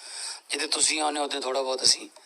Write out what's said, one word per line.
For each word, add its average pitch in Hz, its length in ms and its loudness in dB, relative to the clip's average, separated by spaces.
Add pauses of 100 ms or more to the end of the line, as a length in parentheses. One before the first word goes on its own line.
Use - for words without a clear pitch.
(480)
ਜਿੱਥੇ 147 180 -2
ਤੁਸੀਂ 151 340 2
ਆਉਂਦੇ 147 200 0
ਹੋ, 143 40 0
ਉੱਥੇ 143 160 -4
ਥੋੜ੍ਹਾ 131 220 -2
ਬਹੁਤ 131 200 -2
ਅਸੀਂ - 260 4 (180)